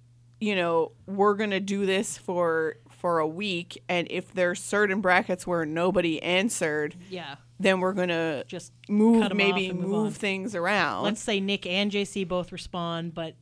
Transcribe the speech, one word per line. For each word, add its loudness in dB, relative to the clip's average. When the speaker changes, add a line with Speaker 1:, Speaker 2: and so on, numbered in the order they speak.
Speaker 1:
you 0
know, 2
we're 4
gonna 0
do -2
this 0
for, 0
for -2
a 2
week, -6
and 0
if -6
there's 0
certain 0
brackets 2
where 0
nobody 0
answered, 0
Speaker 2:
Yeah. -12
Speaker 1:
then 4
we're 0
gonna 0
Speaker 2:
Just -14
Speaker 1:
move, 6
Speaker 2:
cut 2
'em -2
Speaker 1:
maybe 2
Speaker 2:
off -4
and -4
move -2
Speaker 1:
move 0
Speaker 2:
on. -4
Speaker 1:
things -4
around." 0
Speaker 2:
Let's -2
say 0
Nick -2
and 0
J -2
C -4
both -4
respond, -6
but -8